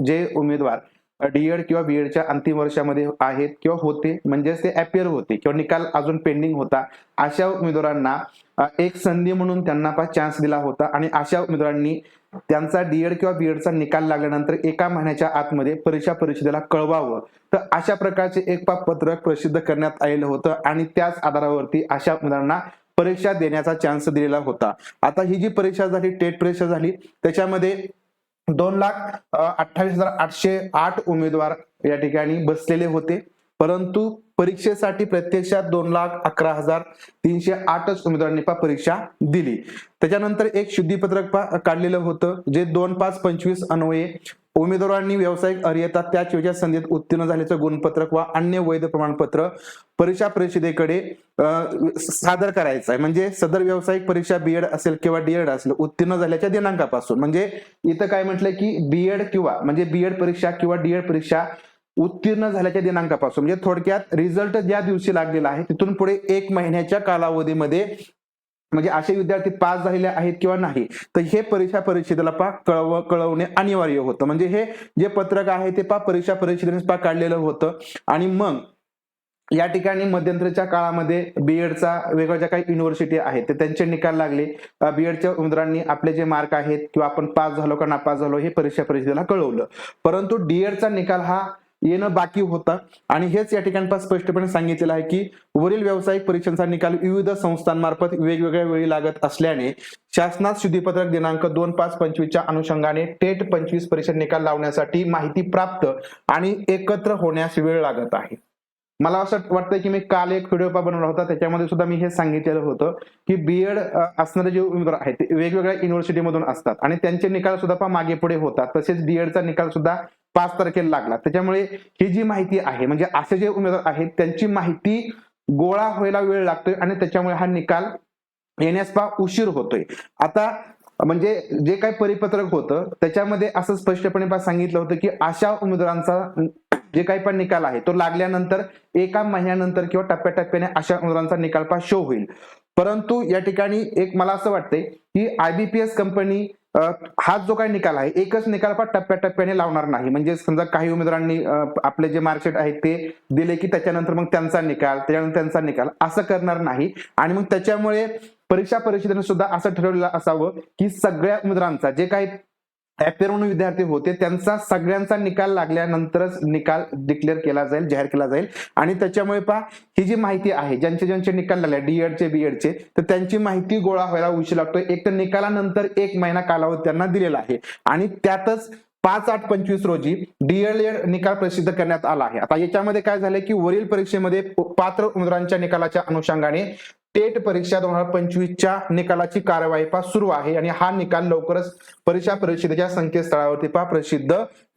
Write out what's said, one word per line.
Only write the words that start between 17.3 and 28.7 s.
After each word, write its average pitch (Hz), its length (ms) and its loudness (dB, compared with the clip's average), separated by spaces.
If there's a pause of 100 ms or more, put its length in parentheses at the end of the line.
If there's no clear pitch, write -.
तर - 40 4 (140)
अशा 170 240 2
प्रकारचे 185 520 0
एक 180 200 0
पा 180 60 4
पत्रक 165 500 0
प्रसिद्ध 156 360 0
करण्यात 156 440 0
आलेलं 147 220 2
होतं 139 300 -2 (100)
आणि 156 200 0 (100)
त्याच 170 280 0
आधारावरती 147 680 0
अशा 143 240 0
उमेदवारांना 143 460 -2 (380)
परीक्षा 185 360 0
देण्याचा 156 400 -2
चान्स 151 360 -4
दिलेला 147 280 -2
होता. 123 360 -4 (280)
आता 143 200 0
ही 185 140 0
जी 190 120 -2
परीक्षा 190 400 0
झाली, 185 220 0
टेट 175 320 -2
परीक्षा 175 240 0
झाली, 170 260 0
त्याच्यामध्ये 190 920 -2 (640)
दोन 180 280 0